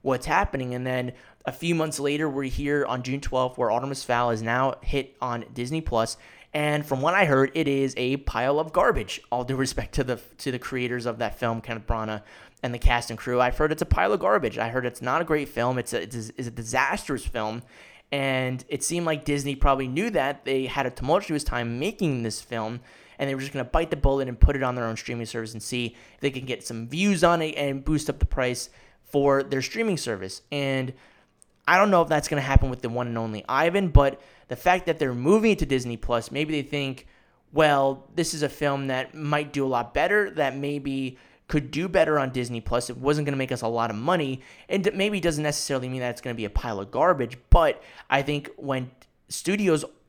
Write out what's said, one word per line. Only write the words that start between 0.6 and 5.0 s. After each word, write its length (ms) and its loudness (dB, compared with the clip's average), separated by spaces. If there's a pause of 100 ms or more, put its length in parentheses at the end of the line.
And 140 -6
then 260 -2 (320)
a 60 -4
few 240 0
months 240 -2
later, 280 0
we're 180 -2
here 400 0
on 180 -4
June 180 -4
twelfth, 380 -2
where 100 2
Artemis 340 -2
Fowl 280 2
is 100 -2
now 400 0
hit 400 -2